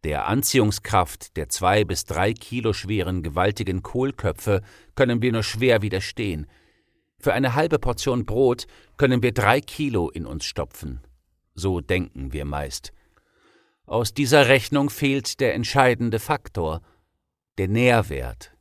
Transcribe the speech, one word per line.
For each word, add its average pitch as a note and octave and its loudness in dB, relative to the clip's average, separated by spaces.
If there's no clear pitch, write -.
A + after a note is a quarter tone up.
Der D2 -4
Anziehungskraft - 0
der D2+ -8
zwei G2 2
bis F2+ -4
drei F#2 -2
Kilo A2+ -4
schweren, F#2 -4
gewaltigen F#2 -2
Kohlköpfe G#2+ -2
können A#2+ 2
wir B2 0
nur A2 -2
schwer A2+ 2
widerstehen. F#2+ -6
Für A2 6
eine B2 6
halbe D#3 4
Portion B2 0
Brot B2 2
können B2+ 4
wir A#2+ 2
drei A#2 4
Kilo A2+ -2
in E2+ -10
uns D#2 -10
stopfen. C#2 -10
So F2+ -4
denken C#2 -4
wir C#2+ -8
meist. C#2+ -10
Aus A2+ -2
dieser C#3 6
Rechnung C#3 2
fehlt C3+ -2
der A#2+ 2
entscheidende A#2+ 0
Faktor, E2 -6
der F#2+ -2
Nährwert. G#2 0